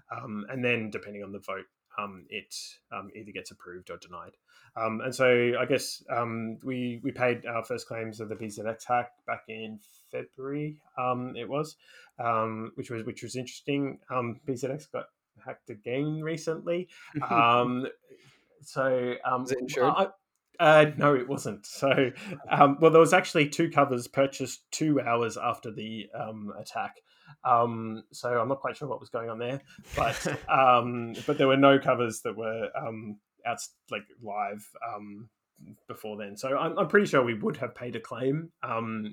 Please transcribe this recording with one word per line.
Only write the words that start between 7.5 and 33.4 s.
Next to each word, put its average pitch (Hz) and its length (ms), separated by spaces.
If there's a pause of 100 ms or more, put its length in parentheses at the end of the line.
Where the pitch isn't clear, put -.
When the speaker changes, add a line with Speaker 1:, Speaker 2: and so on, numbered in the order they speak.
Speaker 1:
first - 240
claims 113 320
of 107 80
the 107 80
B 107 140
Z 104 180
X 113 160
hack 120 280 (140)
back 113 220
in 110 300 (340)
February, 139 640 (220)
um, 127 380
it 113 120
was, 147 280 (460)
um, 113 520
which 123 160
was, 113 160
which - 160
was 117 120
interesting. 135 640 (100)
Um, 120 340
B 131 120
Z 131 100
X 147 220
got - 160 (400)
hacked - 240
again 139 540
recently. 165 680 (200)
Speaker 2:
<laughs> 135 200
Speaker 1:
Um, 120 600 (720)
so, 127 520 (100)
um, 127 180
Speaker 2:
Was 131 80
it 135 80
insured? 127 380
Speaker 1:
I, 196 100 (540)
uh, 156 360
no, 147 180
it 127 140
wasn't. 135 380
So, 135 460 (360)
um, 139 320
well, 160 120
there 160 80
was 160 120
actually 175 360
two 165 200
covers 131 380
purchased 135 640
two 151 300
hours 117 360
after 117 360
the, 110 340 (120)
um, 110 400
attack. 104 420 (440)
Um, 113 680
so 123 280
I'm 113 80
not 135 120
quite 123 160
sure 151 100
what 120 140
was - 100
going 117 180
on 113 100
there, 123 220 (360)
but, 117 280 (200)
Speaker 3:
<laughs> - 40
Speaker 1:
um, 120 640 (120)
but 147 100
there 143 120
were 135 80
no 139 240
covers 120 420
that 107 140
were, 110 320 (120)
um, 110 380 (260)